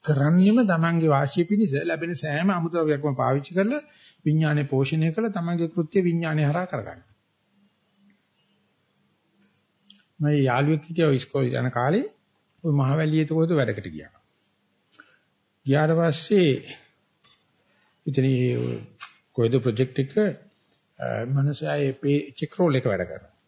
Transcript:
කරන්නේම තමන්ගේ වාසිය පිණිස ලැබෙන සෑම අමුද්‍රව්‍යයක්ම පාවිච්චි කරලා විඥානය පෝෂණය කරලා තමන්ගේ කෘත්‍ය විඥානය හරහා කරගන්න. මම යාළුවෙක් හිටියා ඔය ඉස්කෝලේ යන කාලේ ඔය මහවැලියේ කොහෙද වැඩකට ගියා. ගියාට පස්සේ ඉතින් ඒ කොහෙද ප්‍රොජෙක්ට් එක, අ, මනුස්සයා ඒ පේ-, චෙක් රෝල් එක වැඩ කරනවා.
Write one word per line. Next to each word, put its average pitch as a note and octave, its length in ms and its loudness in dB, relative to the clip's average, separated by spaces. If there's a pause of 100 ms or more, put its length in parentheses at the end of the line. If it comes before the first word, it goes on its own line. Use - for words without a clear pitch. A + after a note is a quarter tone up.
කරන්නේම F3 580 4
තමන්ගේ E3 460 2
වාසිය C#3+ 360 2
පිණිස G3+ 360 0
ලැබෙන E3+ 340 -4
සෑම D#3 340 -2
අමුද්‍රව්‍යයක්ම D#3+ 640 0
පාවිච්චි C3+ 380 -2
කරලා A3+ 340 -2 (340)
විඥානය D3+ 440 0
පෝෂණය C#3+ 440 0
කරලා G#3+ 260 -4
තමන්ගේ E3+ 340 -4
කෘත්‍ය E3+ 320 -2
විඥානය E3 420 0
හරහා E3+ 240 0
කරගන්න. - 340 -10 (3250)
මම D3+ 120 -2 (100)
යාළුවෙක් C#3+ 460 2
හිටියා E3 260 0
ඔය C3+ 80 2
ඉස්කෝලේ C3 400 -2
යන B2 140 -2
කාලේ D#3 340 0 (580)
ඔය D#3+ 100 -2
මහවැලියේ D3+ 540 0
කොහෙද D#3+ 240 0
වැඩකට A2 380 -2
ගියා. D2+ 240 -16 (1500)
ගියාට D3+ 280 2
පස්සේ E3+ 580 2 (1500)
ඉතින් C3+ 200 0
ඒ B2 540 0 (500)
කොහෙද A#2 280 0
ප්‍රොජෙක්ට් B2 420 0
එක, C3+ 140 -2 (840)
අ, B2+ 60 -8 (180)
මනුස්සයා C#3 540 -2
ඒ C#3 160 0
පේ-, C#3+ 380 0
චෙක් - 220 -10
රෝල් E3+ 220 2
එක B2+ 120 0
වැඩ F#2 180 -2
කරනවා. - 300 -18 (120)